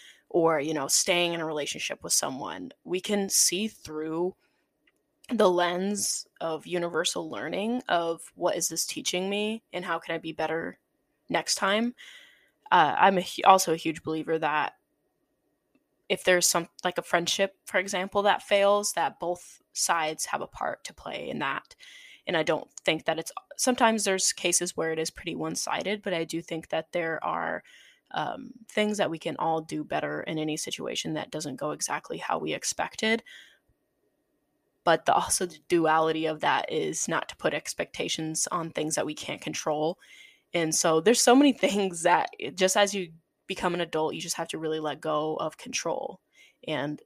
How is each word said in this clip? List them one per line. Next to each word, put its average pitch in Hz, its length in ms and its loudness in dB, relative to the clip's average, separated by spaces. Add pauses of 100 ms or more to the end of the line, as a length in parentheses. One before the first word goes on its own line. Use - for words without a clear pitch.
(300)
or, 165 300 4
you 156 140 -2
know, 139 140 -2
staying 175 460 2
in 165 80 -4
a 160 40 -4
relationship 151 580 -6
with - 80 -4
someone, 101 600 -2 (120)
we 175 160 -4
can 202 300 -2
see 190 380 2
through 160 680 -6 (920)
the 214 200 6
lens 180 800 0 (140)
of 160 260 -4
universal 170 600 -2
learning 175 580 -4
of 170 480 0
what 175 200 0
is 175 120 -2
this - 180 -2
teaching 180 440 -4
me 214 420 -2
and 180 140 -6
how 170 140 -2
can 165 160 -6
I - 20 -2
be 160 160 -8
better 160 440 -4 (520)
next - 260 0
time. 220 400 0 (760)
Uh, 156 260 6
I'm 196 200 6
a 180 40 2
hu-, - 240 -6
also 185 280 8
a 165 40 -2
huge 165 260 -4
believer 160 340 -2
that 151 360 0 (1400)
if 190 140 -2
there's 180 240 4
some, 170 200 0 (160)
like, 180 140 -2
a 170 60 -2
friendship, 175 520 0 (100)
for - 140 0
example, 196 440 -2
that 202 200 4
fails, 202 500 4
that 151 260 -2
both - 420 -6 (120)
sides 160 520 0
have - 160 -4
a - 60 -8
part - 360 -6
to - 100 -14
play - 360 -10
in 147 100 -4
that. 139 360 -6 (520)
And 180 80 0
I 160 80 2
don't 156 240 0 (160)
think 160 220 0
that 160 140 0
it's, - 120 -8 (260)
sometimes 247 460 2
there's 190 300 0
cases 175 420 0
where 160 160 -2
it 160 80 -4
is 160 120 -2
pretty - 240 -8
one-sided, 165 680 -4
but 196 120 -4
I 165 100 0
do 165 180 -6
think 165 280 -8
that 160 220 -4
there 165 320 -2
are, 165 400 -4 (480)
um, - 400 -6 (180)
things 214 280 0
that 170 120 0
we 160 100 -6
can 160 180 -6
all 160 240 0
do 156 220 -6
better 147 380 -4
in - 180 -4
any 156 180 -2
situation - 560 -6
that - 180 -6
doesn't 156 260 -6
go 151 140 -4
exactly 151 460 -6
how - 220 -2
we 156 140 -4
expected. 220 720 -2 (1600)
But 165 220 4
the, - 80 4
also - 320 2
the 180 220 -8
duality 160 600 4
of 156 140 -2
that 143 300 2
is 156 360 -2
not - 220 -2
to - 60 -12
put - 180 0
expectations - 1000 -4
on 165 200 -4
things 156 240 -2
that 135 100 0
we 151 100 -4
can't - 260 -8
control. 151 580 -2 (540)
And 160 200 0
so 160 280 4
there's 214 200 6
so 240 140 8
many 277 180 8
<laughs> - 0 -
things 190 500 0
that, 170 260 4 (260)
just 185 200 4
as 202 200 4
you 180 160 -6 (360)
become 180 280 -2
an 175 60 0
adult, 160 340 -2
you 160 60 -6
just 175 160 -4
have 170 120 -4
to 170 80 -6
really 160 220 -2
let 151 200 -4
go 156 360 0
of 160 220 -4
control. - 640 -6 (460)
And 147 380 -4